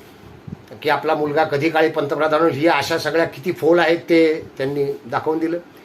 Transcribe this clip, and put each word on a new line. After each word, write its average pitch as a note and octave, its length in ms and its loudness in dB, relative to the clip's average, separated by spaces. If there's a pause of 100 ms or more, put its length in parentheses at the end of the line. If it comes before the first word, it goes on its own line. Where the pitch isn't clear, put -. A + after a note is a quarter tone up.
(800)
की D3 80 -2
आपला D3+ 260 0
मुलगा D3+ 280 0
कधी D3+ 260 0
काळी D#3+ 200 2
पंतप्रधान D3+ 520 0
होईल, E3 120 2
ही C#3+ 140 0
आशा D#3+ 300 0
सगळ्या D#3 280 0
किती D#3+ 260 -8
फोल E3+ 280 2
आहेत E3 180 2
ते E3 600 2
त्यांनी C#3 280 -2 (200)
दाखवून D3 340 -4
दिलं. E3 180 -2 (280)